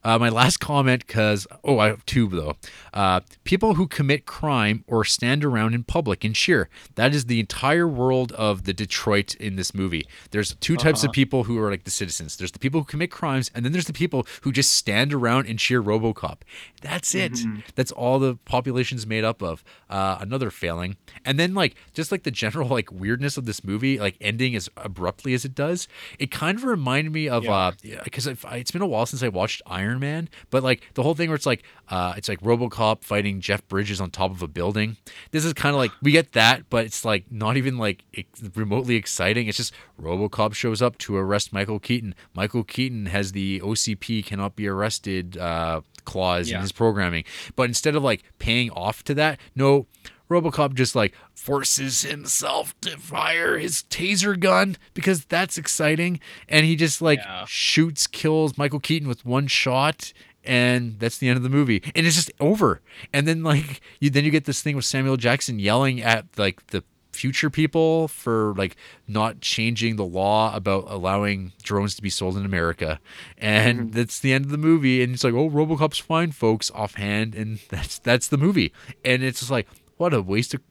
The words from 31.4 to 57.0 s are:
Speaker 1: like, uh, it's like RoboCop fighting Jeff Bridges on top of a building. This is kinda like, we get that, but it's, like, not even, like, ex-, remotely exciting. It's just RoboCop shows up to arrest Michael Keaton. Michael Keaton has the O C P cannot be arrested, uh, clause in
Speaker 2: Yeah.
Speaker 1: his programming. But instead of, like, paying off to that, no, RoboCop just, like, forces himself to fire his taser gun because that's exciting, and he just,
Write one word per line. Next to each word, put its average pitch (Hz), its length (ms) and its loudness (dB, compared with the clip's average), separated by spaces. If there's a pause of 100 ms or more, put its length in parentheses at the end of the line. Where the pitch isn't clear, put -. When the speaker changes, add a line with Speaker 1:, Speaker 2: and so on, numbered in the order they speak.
Speaker 1:
like, 127 160 0 (260)
uh, 90 280 -2
it's 98 120 -8
like 92 120 -6
RoboCop 113 640 0
fighting 101 360 -2
Jeff 101 280 -2
Bridges 98 320 -2
on 92 100 -4
top 95 220 -2
of 90 100 -10
a 82 60 -4
building. 104 480 -4 (340)
This 156 140 -2
is 165 80 -2
kinda 147 240 0
like, 131 160 0 (100)
we 143 80 4
get 160 220 4
that, 123 360 4
but 117 160 2
it's, - 200 -8
like, 104 260 -2
not 110 260 -2
even, 131 220 -2
like, 104 260 -2 (120)
ex-, - 260 -14 (140)
remotely 113 400 0
exciting. 107 500 0
It's 107 120 -4
just 117 140 -6 (300)
RoboCop 104 520 -2
shows 113 280 -2
up 120 160 0
to - 180 -4
arrest 98 360 -2
Michael 101 260 -2
Keaton. 117 360 -4 (200)
Michael 107 300 -2
Keaton 120 420 -4
has 98 260 -2
the 95 280 -2
O 107 140 -2
C 110 200 -2
P 110 280 -4
cannot 101 340 -6
be 104 100 -6
arrested, 95 680 -4
uh, 82 460 -2 (220)
clause 90 440 0
in - 60 -4
Speaker 2:
Yeah. 90 80 -4
Speaker 1:
his 98 100 -6
programming. 98 520 0 (320)
But 127 80 2
instead 123 320 0
of, 143 60 0
like, 120 200 0 (160)
paying 117 320 2
off 101 340 -4
to 147 100 -2
that, 151 240 0 (160)
no, 139 320 4 (440)
RoboCop 156 440 2
just, 127 220 2
like, 107 180 2 (200)
forces 135 680 -2
himself 143 800 -4
to 165 160 -8
fire 165 640 0
his 165 320 -4
taser 190 480 0
gun 190 380 4 (180)
because 180 300 0
that's 175 340 -2
exciting, 165 600 0 (300)
and 156 180 6
he 165 100 4
just, 151 260 2